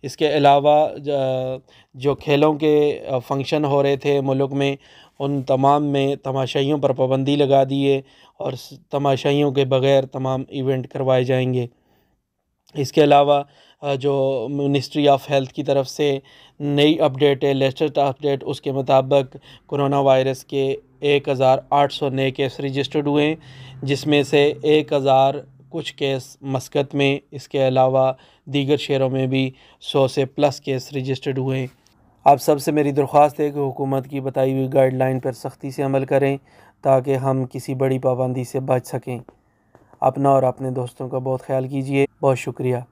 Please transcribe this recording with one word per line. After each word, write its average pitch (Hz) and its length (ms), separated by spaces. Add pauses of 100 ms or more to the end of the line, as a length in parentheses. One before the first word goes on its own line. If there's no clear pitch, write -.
इसके 147 240
अलावा 147 720
ज-, 131 600 (360)
जो 135 200
खेलों 151 400
के, 147 440
अ, 131 200
फंक्शन 139 460
हो 139 160
रहे 139 160
थे 143 240
मुल्क 135 300
में, 139 260 (420)
उन 139 240
तमाम 139 400
में 139 340
तमाशाइयों 139 600
पर 135 140
पाबंदी 135 420
लगा 139 280
दी 139 200
है 135 200 (360)
और 135 160
स-, - 240 (120)
तमाशाइयों 143 600
के 135 140
बग़ैर 135 400
तमाम 131 460
इवेंट 131 340
करवाए 127 380
जाएंगे। 127 460 (1080)
इसके 147 240
अलावा, 143 460 (360)
अ, 143 120
जो 135 560
Ministry 143 560
of 139 140
Health 135 300
की 151 120
तरफ 139 220
से 139 360 (400)
नई 147 360
अपडेट 143 480
है, 139 80
लेटेस्ट 139 460
अपडेट, 139 440
उसके 139 280
मुताबिक 135 680 (280)
कोरोना 139 340
वायरस 131 420
के 139 340 (260)
एक 143 260
हज़ार 131 440
आठ 143 180
सौ 143 180
नए 135 220
केस 135 300
रजिस्टर्ड 143 460
हुए 147 160
हैं, 156 140 (460)
जिसमें 143 400
से 143 420
एक 151 280
हज़ार 135 500 (280)
कुछ 160 200
केस 135 520
मस्कत 135 520
में, 139 260 (120)
इसके 139 260
अलावा 131 580 (320)
दीगर 139 280
शहरों 135 320
में 131 200
भी 131 240 (280)
सौ 139 260
से 135 180
प्लस 143 340
केस - 340
रजिस्टर्ड 135 460
हुए 131 200
हैं। 127 120 (560)
आप 139 100
सबसे 147 340
मेरी 147 200
दरख्वास्त 147 480
है 147 120
कि 143 80
हुकूमत 135 480
की 139 120
बताई 135 320
हुई 135 160
गाइडलाइन 131 520
पर 127 120
सख्ती 131 400
से 139 120
अमल 135 200
करें 139 360 (440)
ताकि 135 300
हम 131 320
किसी 127 300
बड़ी 131 240
पाबंदी 127 460
से 131 140
बच 131 260
सकें। 123 360 (840)
अपना 139 280
और 135 120
अपने 127 280
दोस्तों 127 380
का 131 100
बहुत 127 220
ख्याल 131 260
कीजिए। 139 380 (160)
बहुत 135 160
शुक्रिया। 123 540